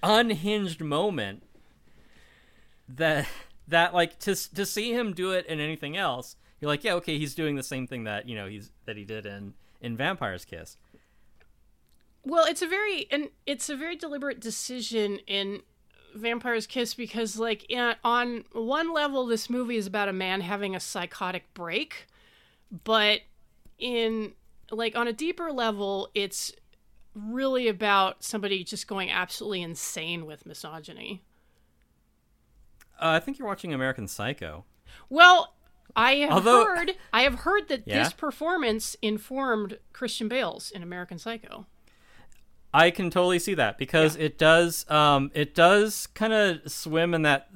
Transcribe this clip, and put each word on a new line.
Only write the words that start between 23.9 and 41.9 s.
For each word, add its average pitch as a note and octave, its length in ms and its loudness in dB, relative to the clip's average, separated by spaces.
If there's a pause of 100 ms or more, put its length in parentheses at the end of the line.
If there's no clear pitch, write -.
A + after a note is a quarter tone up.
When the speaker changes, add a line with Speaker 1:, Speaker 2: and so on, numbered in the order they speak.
Speaker 2:
like, A3 260 -4
on A#3 100 0
a A#3 60 -2
deeper E4 400 -6
level, G3+ 600 -2
it's - 380 -4 (600)
really B3 540 0
about G3 560 2
somebody G3 400 -4
just - 240 -10
going F#3+ 220 -4
absolutely F3+ 520 -4
insane E3 640 -8
with D3+ 180 -18
misogyny. D#3+ 800 -14 (1800)
Speaker 1:
Uh, D#3+ 100 2
I D#3+ 100 4
think - 180 -8
you're C4 100 -10
watching F#3+ 240 -6
American C3 360 -4
Psycho. F#2 560 -10 (440)
Speaker 2:
Well, E4+ 460 8 (440)
I B3+ 180 4
have C#4+ 140 2
Speaker 1:
Although A#3 340 8
Speaker 2:
heard, A3 280 0 (200)
I A3+ 100 4
have C4 180 2
heard G4+ 280 0
that C4 180 -4
Speaker 1:
Yeah? G#2+ 180 2
Speaker 2:
this D#3+ 80 0
performance D4 920 -2
informed G#3+ 760 -2 (140)
Christian A3+ 360 -6
Bale's A#3+ 420 -4
in F#3 120 -12
American F3+ 360 -10
Psycho. A3 480 -12 (1080)